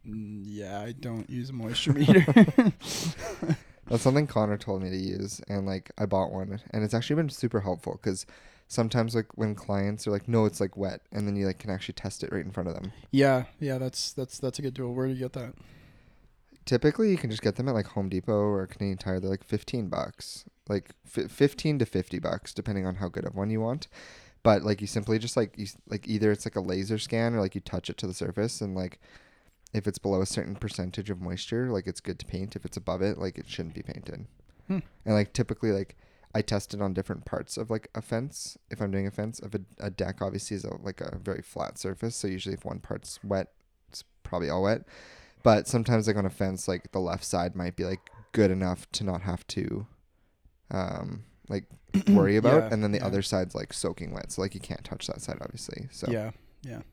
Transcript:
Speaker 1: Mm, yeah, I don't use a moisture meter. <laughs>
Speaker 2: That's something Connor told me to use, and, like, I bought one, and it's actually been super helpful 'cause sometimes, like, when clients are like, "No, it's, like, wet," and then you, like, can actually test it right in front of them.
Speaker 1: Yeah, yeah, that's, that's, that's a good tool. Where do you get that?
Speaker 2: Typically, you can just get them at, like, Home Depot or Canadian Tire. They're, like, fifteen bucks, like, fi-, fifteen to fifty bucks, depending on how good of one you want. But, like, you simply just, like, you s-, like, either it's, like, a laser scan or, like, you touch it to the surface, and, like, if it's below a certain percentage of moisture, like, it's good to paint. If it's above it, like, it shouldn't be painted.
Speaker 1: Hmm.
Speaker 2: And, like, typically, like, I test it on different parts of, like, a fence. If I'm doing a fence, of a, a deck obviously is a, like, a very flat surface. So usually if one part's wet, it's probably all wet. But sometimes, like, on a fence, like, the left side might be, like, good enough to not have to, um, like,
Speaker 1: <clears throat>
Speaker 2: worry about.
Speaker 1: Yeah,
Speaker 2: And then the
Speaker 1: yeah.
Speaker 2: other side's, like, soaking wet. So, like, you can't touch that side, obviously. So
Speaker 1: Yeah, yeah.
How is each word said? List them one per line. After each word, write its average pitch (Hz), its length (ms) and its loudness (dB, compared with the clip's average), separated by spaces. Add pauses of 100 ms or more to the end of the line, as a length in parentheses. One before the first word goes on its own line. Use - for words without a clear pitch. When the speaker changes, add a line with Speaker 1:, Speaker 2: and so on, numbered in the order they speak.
Speaker 1:
Mm, 107 400 -10
yeah, 101 360 -8
I 107 100 -8
don't 120 400 -8
use 123 200 -6
a - 20 -8
moisture 120 400 -2
meter. 147 340 10
<laughs> 202 480 10 (1120)
Speaker 2:
That's 117 140 2
something 139 240 6
Connor 104 320 2
told 98 240 -4
me 92 80 -4
to 92 60 -2
use, 95 520 -4
and, 98 180 -2
like, 95 300 -4
I 107 100 0
bought 95 260 2
one, 95 280 -4 (120)
and 107 100 0
it's 107 120 2
actually 117 220 2
been 156 140 2
super 113 300 0
helpful 92 360 -4
'cause 95 300 -4 (400)
sometimes, 113 480 0
like, 113 240 -2
when 107 160 0
clients 101 540 -2
are - 20 0
like, 101 160 -2
"No, 113 200 6
it's, 101 140 0
like, 95 160 0
wet," 95 260 -6 (100)
and 104 160 -2
then 101 80 0
you, 98 100 0
like, 95 140 -2
can 107 100 -8
actually 95 240 -6
test - 300 -8
it - 80 -6
right 92 120 -2
in 92 60 -8
front 92 180 -4
of 85 60 -4
them. - 160 -8 (220)
Speaker 1:
Yeah, 135 320 6 (160)
yeah, 135 180 -2
that's, 127 340 -6
that's, - 280 -8
that's 127 180 -4
a 147 40 -6
good 131 120 -4
tool. 127 200 -6
Where 131 120 0
do 135 60 0
you 127 80 -4
get 127 140 -6
that? 127 200 -10 (1120)
Speaker 2:
Typically, 151 460 4
you 185 80 4
can 123 100 -2
just 110 140 -4
get 104 140 2
them 127 120 -2
at, 131 60 0
like, 107 140 0
Home 98 200 -2
Depot 92 240 -2
or 101 360 2
Canadian 98 280 -4
Tire. 92 220 -2
They're, 95 100 -2
like, 95 140 -2
fifteen 107 460 -4
bucks, - 560 -6 (240)
like, 101 240 -2 (120)
fi-, - 220 -4
fifteen - 540 2
to 117 40 4
fifty 92 360 -2
bucks, 82 340 -4
depending 98 320 -2
on 92 80 -2
how 95 140 -2
good 92 160 -6
of 90 100 -6
one 98 160 -2
you 110 100 0
want. 120 280 -2 (560)
But, 104 180 10
like, 104 180 2
you 104 60 -4
simply 110 320 0
just, 113 180 -2
like, 110 220 0
you 107 60 -6
s-, 98 120 -10 (120)
like, 101 200 -6
either 107 220 4
it's, 104 160 0
like, 113 80 -6
a 104 60 0
laser 95 380 0
scan 117 360 0
or, 113 60 2
like, 95 160 0
you 98 40 -2
touch - 300 -6
it - 80 -8
to - 80 -6
the 90 80 -6
surface, - 460 -2
and, 98 160 -4
like, 92 240 -6 (720)
if 107 140 0
it's 98 100 -4
below 98 220 2
a 95 60 2
certain 98 280 -4
percentage 98 560 -6
of 90 100 -6
moisture, 92 520 -2
like, 95 160 -2
it's 90 120 -8
good 87 200 -8
to - 60 -12
paint. 95 280 -6
If 95 100 -10
it's - 120 -10
above 92 260 -2
it, 101 160 2
like, 92 200 -4
it - 100 -12
shouldn't 82 260 -8
be - 80 -10
painted. - 440 -10 (420)
Speaker 1:
Hmm. 190 120 0 (240)
Speaker 2:
And, 110 100 2
like, 104 180 2
typically, 113 400 0
like, 98 240 -2 (360)
I 110 100 0
test 101 320 -2
it 101 60 -8
on 98 140 0
different 95 300 -4
parts - 320 -6
of, 113 140 -6
like, 110 220 -4
a 110 100 -8
fence. - 540 -6 (140)
If - 100 -10
I'm 202 120 0
doing 196 160 0
a - 20 -2
fence, 110 300 -6
of 104 160 -8
a, 101 60 -2 (180)
a 101 100 -4
deck 92 320 -4
obviously 98 340 -4
is 90 80 -6
a, 101 120 -6
like, 95 240 -10
a - 180 -6
very 95 240 -6
flat - 340 -8
surface. 110 380 -6
So - 140 -4
usually 95 260 -4
if - 100 -10
one - 140 -6
part's - 460 -8
wet, 98 260 0 (380)
it's - 160 -14 (180)
probably 87 260 -2
all 87 140 2
wet. 107 220 2 (580)
But 107 240 8
sometimes, 113 400 4
like, 107 100 4
on 101 80 2
a 95 60 2
fence, 95 380 -2
like, 92 240 -4
the 98 80 0
left 92 240 -2
side 87 320 0
might 87 180 -2
be, 87 100 -2
like, 92 260 -6 (200)
good 101 220 6
enough 92 400 0
to - 100 -4
not 92 200 -2
have 90 260 -4
to, - 400 -4 (840)
um, 95 540 -4 (240)
like, 101 160 -4 (240)
Speaker 1:
<clears throat> 196 200 2
Speaker 2:
worry 104 280 8
about. 120 260 8
Speaker 1:
Yeah, 110 100 -2
Speaker 2:
And 107 120 2
then 104 80 2
the 104 60 2
Speaker 1:
yeah. - 80 0
Speaker 2:
other 98 160 2
side's, 92 300 0
like, - 200 -8
soaking 85 400 -6
wet. 92 180 -10
So, - 100 -6
like, 98 140 -2
you 95 60 -12
can't - 240 -10
touch - 240 -10
that - 120 -8
side, - 200 -8
obviously. - 500 -10
So - 220 -6
Speaker 1:
Yeah, 110 180 -2 (320)
yeah. 117 200 -12 (100)